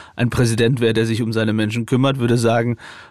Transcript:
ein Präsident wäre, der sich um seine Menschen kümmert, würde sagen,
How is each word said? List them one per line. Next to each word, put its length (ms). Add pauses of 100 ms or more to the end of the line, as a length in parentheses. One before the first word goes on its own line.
(160)
ein 120
Präsident 520
wäre, 120
der 140
sich 160
um 100
seine 220
Menschen 320
kümmert, 320
würde 180
sagen, 400 (340)